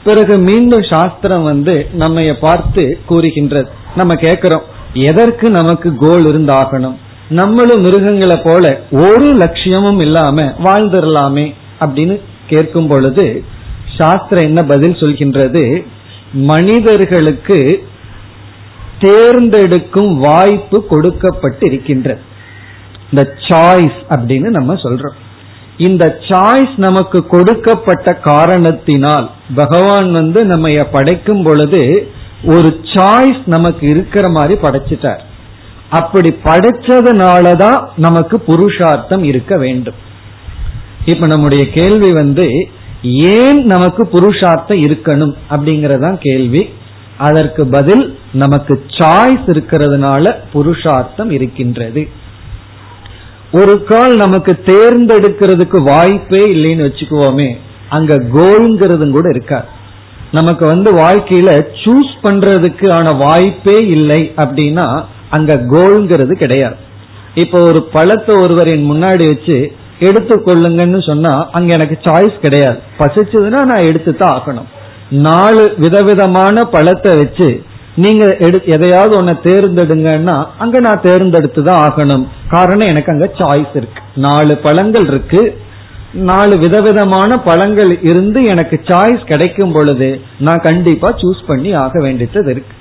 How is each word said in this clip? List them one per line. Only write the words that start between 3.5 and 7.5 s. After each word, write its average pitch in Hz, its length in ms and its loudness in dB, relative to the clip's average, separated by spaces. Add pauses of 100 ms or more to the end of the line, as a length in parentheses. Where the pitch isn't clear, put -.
நம்ம 175 240 0
கேக்குறோம், 165 460 0 (380)
எதற்கு 220 480 2
நமக்கு 170 460 0
கோல் 160 280 2
இருந்தாகணும்? 135 720 0 (340)
நம்மளும் 214 520 2